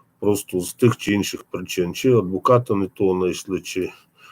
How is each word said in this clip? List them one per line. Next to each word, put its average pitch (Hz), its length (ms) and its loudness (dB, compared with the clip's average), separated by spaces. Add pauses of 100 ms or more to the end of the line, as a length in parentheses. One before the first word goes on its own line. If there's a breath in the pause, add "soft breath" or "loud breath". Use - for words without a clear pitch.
(200 soft breath)
просто 101 400 -2
з 87 140 -8
тих 120 240 4
чи - 160 -2
інших 98 300 -2
причин, 90 500 -6
чи 127 240 2
адвоката 110 580 2
не 98 120 0
того 92 320 0
знайшли, 90 420 -2
чи - 300 -6 (400 soft breath)